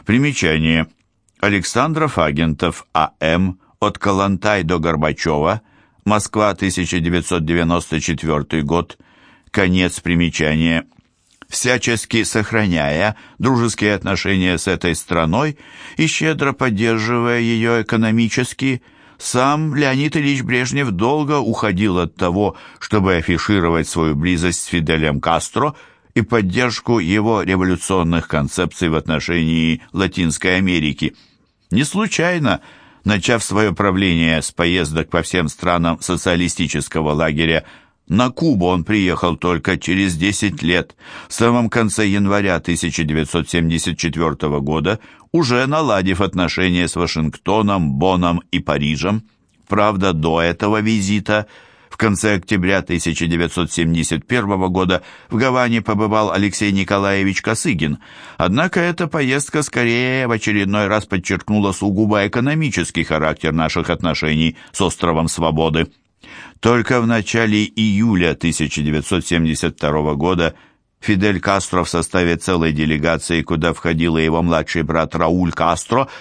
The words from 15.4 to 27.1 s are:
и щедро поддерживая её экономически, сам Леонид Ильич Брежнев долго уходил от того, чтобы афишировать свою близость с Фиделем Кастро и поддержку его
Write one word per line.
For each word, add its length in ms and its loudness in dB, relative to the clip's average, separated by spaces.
и 100 2
щедро 460 -2
поддерживая 880 0
её 420 0
экономически, 1000 0
сам 580 0
Леонид 420 0
Ильич 260 0
Брежнев 480 -2
долго 480 0
уходил 600 0
от 180 -2
того, 400 0
чтобы 340 2
афишировать 720 2
свою 280 0
близость 460 0
с 40 -10
Фиделем 540 0
Кастро 540 -2
и 80 2
поддержку 760 0
его 440 2